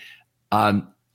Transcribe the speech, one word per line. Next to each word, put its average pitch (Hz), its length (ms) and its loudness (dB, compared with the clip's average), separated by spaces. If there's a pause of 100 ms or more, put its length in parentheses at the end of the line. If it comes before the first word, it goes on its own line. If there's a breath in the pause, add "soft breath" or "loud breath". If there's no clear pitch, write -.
(520 loud breath)
um, 104 340 0 (280)